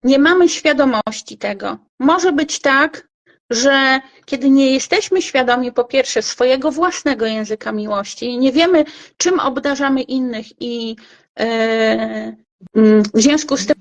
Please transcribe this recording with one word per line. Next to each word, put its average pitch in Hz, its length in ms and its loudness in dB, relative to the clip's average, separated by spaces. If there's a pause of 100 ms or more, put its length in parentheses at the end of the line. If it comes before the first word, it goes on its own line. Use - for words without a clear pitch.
nie 269 160 4
mamy 339 300 4
świadomości 254 880 -2
tego? 202 400 -8 (220)
Może 349 320 2
być 294 280 -4
tak, 285 480 0 (420)
że 262 500 2 (260)
kiedy 254 240 -2
nie 269 240 4
jesteśmy 359 480 0
świadomi 247 500 -2
po 240 120 -2
pierwsze 254 380 -2
swojego 262 500 0
własnego 285 540 -2
języka 220 460 -6
miłości, 214 680 -6
nie 269 140 2
wiemy, 320 340 2 (320)
czym 359 220 0
obdarzamy 269 640 -2
innych 240 440 -6 (140)
i, 226 360 -8 (440)
e, 220 60 0 (1300)
mm, 214 280 6 (100)
w 220 80 4
związku 294 360 2
z 190 80 -6
tym 294 160 2